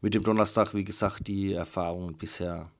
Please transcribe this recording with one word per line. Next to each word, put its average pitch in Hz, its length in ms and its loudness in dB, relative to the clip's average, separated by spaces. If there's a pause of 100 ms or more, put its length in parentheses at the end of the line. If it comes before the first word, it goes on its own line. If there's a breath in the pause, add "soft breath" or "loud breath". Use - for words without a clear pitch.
mit 101 120 2
dem 107 100 4
Donnerstag. 107 500 4
Wie 101 100 0
gesagt, 98 440 -2
die 98 260 0
Erfahrungen 85 640 -4
bisher 85 520 -6 (100)